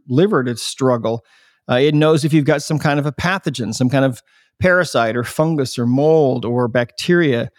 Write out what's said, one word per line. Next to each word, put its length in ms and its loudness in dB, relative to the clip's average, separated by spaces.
liver 380 2
to 140 -4
struggle. 640 -2
Uh, 100 0
it 180 2
knows 320 2
if 80 0
you've 100 4
got 160 2
some 180 -4
kind 220 0
of 60 -2
a 60 -6
pathogen, 600 -4
some 160 0
kind 160 2
of 180 -2
parasite 560 0
or 80 -2
fungus 540 -2
or 80 -2
mold 580 2
or 240 -2
bacteria. 920 0